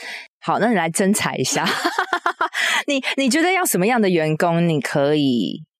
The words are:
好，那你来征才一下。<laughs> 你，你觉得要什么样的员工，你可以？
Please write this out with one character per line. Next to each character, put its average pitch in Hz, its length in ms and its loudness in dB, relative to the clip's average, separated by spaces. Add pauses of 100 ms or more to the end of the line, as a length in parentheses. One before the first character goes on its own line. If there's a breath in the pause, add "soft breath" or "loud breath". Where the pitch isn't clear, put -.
(420 loud breath)
好， 151 180 0
那 202 100 2
你 233 60 2
来 165 140 0
征 196 240 2
才 139 240 -2
一 135 60 -2
下。 147 220 -2
<laughs> - 1200 -2
你， 277 140 0 (140 loud breath)
你 269 140 0
觉 302 120 2
得 359 100 2
要 370 120 0
什 262 140 0
么 180 100 2
样 240 140 2
的 196 80 4
员 156 260 2
工， 170 320 2
你 156 140 0
可 143 340 0
以？ 127 460 0 (180)